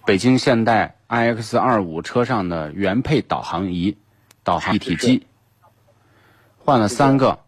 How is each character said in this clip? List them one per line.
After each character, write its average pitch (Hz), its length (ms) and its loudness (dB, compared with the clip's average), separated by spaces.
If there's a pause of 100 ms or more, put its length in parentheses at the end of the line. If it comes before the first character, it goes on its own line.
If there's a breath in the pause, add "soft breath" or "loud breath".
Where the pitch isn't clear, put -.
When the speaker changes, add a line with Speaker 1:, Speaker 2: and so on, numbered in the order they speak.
Speaker 1:
北 101 100 2
京 127 220 4
现 117 260 2
代 110 300 0 (140)
I 117 260 0
X 113 240 -4
二 117 240 2
五 82 180 -6
车 - 240 -2
上 110 240 -2
的 78 240 -6
原 98 300 -2
配 147 200 0
导 - 200 -4
航 90 300 -4
仪、 90 240 -2 (480)
导 90 120 0
航 95 160 -4
一 104 60 0
体 90 160 -6
机， 117 200 2
Speaker 2:
是， - 0 -
是。 - 80 0 (1300 soft breath)
Speaker 1:
换 135 220 0
了 107 80 2
三 135 320 2
个， 127 120 4
Speaker 2:
是 - 20 2
的。 - 160 -6